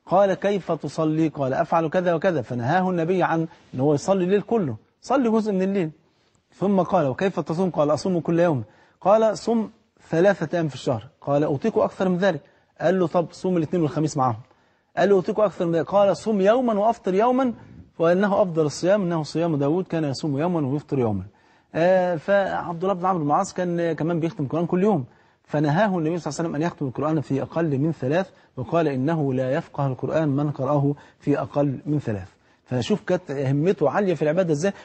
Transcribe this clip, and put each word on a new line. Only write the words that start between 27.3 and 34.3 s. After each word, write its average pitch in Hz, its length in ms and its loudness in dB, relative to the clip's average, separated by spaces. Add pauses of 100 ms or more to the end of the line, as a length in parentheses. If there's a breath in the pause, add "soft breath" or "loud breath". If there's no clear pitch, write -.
أقل 147 360 -2
من 151 140 0
ثلاث، 170 380 -2 (280 soft breath)
وقال: 160 300 0
"إنه 139 460 0
لا 127 180 -2
يفقه 147 360 -4
القرآن 147 420 -2
من 143 220 0
قرأه 143 440 0 (240 loud breath)
في 143 200 0
أقل 143 460 -2
من 147 140 -2
ثلاث". 98 280 -6 (380 soft breath)
فشوف 127 380 -2
كانت 175 280 -4
همته 143 580 0
عالية 185 240 0
في 151 80 -4
العبادة 160 320 2